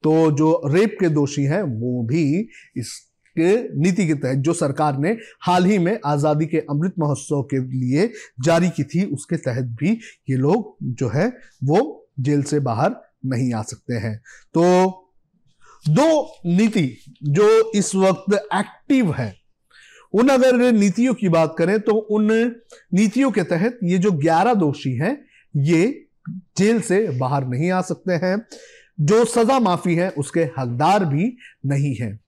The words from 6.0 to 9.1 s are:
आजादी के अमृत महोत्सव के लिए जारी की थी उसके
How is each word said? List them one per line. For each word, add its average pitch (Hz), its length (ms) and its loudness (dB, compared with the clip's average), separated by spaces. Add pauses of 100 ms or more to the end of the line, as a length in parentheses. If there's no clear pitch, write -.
आजादी 151 400 0
के 160 120 -4
अमृत 156 420 -4
महोत्सव 147 420 -2
के 135 180 -4
लिए 131 520 -2 (280)
जारी 165 300 2
की 151 140 -4
थी 180 220 -2
उसके 156 320 -8